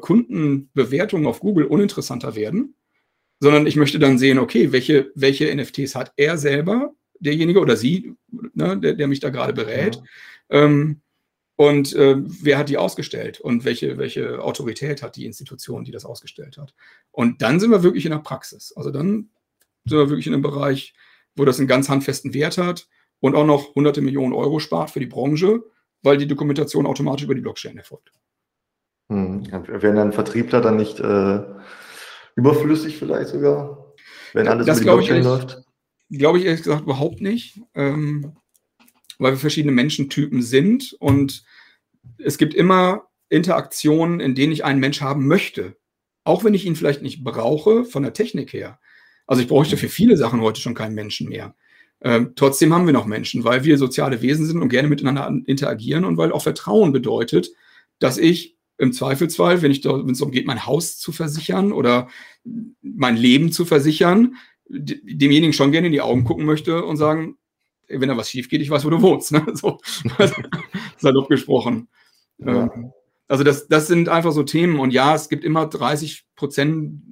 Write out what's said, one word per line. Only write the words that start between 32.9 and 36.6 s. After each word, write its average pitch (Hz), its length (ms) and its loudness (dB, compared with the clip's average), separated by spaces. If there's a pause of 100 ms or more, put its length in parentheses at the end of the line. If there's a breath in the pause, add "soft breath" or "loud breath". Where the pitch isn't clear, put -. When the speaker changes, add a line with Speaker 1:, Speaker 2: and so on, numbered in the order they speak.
Speaker 2:
vielleicht - 320 -6
sogar, 143 640 -4 (400 loud breath)
wenn 110 140 0
alles 113 180 0
Speaker 1:
Das 117 160 2
Speaker 2:
über - 0 -
die - 40 2
Speaker 1:
glaube - 160 6
ich - 80 0
Speaker 2:
Blockchain 147 140 4
Speaker 1:
ehrlich, 127 260 0
Speaker 2:
läuft? - 140 -20 (480)
Speaker 1:
glaube 151 280 4
ich 185 60 0
ehrlich 165 180 -2